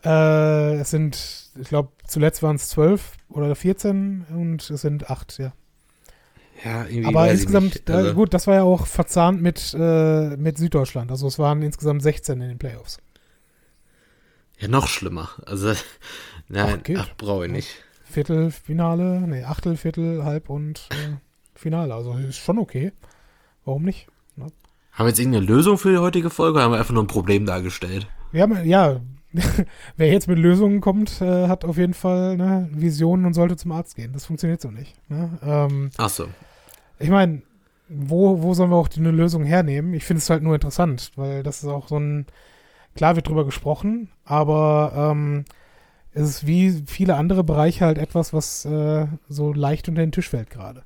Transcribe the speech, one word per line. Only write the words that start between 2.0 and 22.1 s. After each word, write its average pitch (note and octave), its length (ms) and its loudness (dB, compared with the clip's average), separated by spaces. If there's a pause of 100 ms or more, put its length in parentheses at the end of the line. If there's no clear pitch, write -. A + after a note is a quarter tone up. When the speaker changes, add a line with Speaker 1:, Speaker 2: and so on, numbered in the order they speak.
Speaker 1:
zuletzt D#3 360 0
waren's D3+ 260 0
zwölf E3+ 440 2 (140)
oder D3 280 -4
vierzehn G3 760 -2
und E3 400 -6
es D3 120 -8
sind D3 280 -4
acht, - 300 -10
ja. C3 120 -8 (1120)
Speaker 2:
Ja, A2+ 220 -8
irgendwie A#2 220 -4
Speaker 1:
Aber D3+ 140 4
Speaker 2:
weiß F3 120 6
ich F#3+ 140 4
Speaker 1:
insgesamt, F#3+ 260 4
Speaker 2:
nicht. - 160 -8
Speaker 1:
äh, E3 40 0
Speaker 2:
Also F#3+ 200 2
Speaker 1:
gut, F#3 220 2
das F3 100 2
war G3+ 80 4
ja F#3+ 100 6
auch F3+ 220 4
verzahnt F3 560 2
mit, - 360 -2
äh, D#3+ 600 2
mit D3+ 220 -2
Süddeutschland. C3+ 500 -2
Also C3 180 -6
es C3 120 -6
waren D3 240 2
insgesamt D3 400 -2
sechzehn D3 380 -2
in B2 80 -8
den B2 100 -12
Playoffs. A#2+ 400 -12 (1600)
Speaker 2:
Ja, G#2 80 -8
noch C3+ 200 2
schlimmer. F2 420 -6 (160)
Also, G2+ 280 -2 (360)
<laughs> - 400 -20
nein, G#2 300 0
Speaker 1:
Ach, - 40 -18
geht. F3+ 160 -4
Speaker 2:
ach, - 180 -6
brauch G2+ 240 -4
ich F2 80 -6
Speaker 1:
Ja. - 60 -6
Speaker 2:
nicht. B2 140 -8 (360)
Speaker 1:
Viertelfinale, E3 1160 -2
nee, C#3+ 220 -4
Achtel, D#3 320 -4
Viertel, E3 480 -4
Halb D3 280 -4
und, D3+ 400 -10
äh, D3 240 -8 (400)
Finale. D#3+ 400 -4
Also A#2+ 220 -8